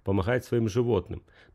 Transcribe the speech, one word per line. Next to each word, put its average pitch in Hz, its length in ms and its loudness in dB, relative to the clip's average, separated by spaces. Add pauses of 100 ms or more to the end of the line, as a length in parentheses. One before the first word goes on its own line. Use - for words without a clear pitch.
помогать 104 400 0
своим 117 240 0
животным. 104 540 -2 (320)